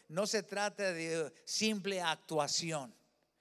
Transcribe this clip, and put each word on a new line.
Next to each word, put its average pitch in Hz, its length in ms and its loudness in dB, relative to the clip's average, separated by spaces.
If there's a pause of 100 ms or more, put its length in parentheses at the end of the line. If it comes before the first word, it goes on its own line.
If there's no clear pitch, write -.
no 180 180 0
se 208 160 2
trata 202 500 0
de 165 400 -2 (120)
simple 202 580 0
actuación. 156 920 0 (460)